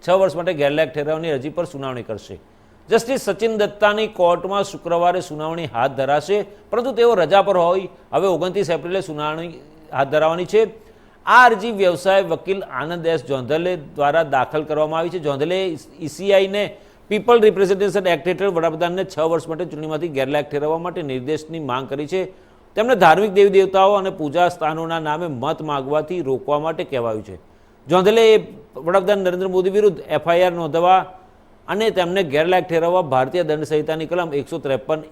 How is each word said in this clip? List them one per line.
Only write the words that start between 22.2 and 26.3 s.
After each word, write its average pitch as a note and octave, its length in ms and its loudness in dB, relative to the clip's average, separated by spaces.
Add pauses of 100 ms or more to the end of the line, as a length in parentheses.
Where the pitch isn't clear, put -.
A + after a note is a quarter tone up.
તેમણે A#3 200 2
ધાર્મિક F3+ 380 6
દેવી G3+ 160 6
દેવતાઓ F#3+ 440 4
અને F#3+ 160 0
પૂજા E3 400 0
સ્થાનોના E3 500 -4
નામે D#3 280 -4
મત D3 340 -4
માગવાથી D3+ 600 -4
રોકવા C3+ 380 -2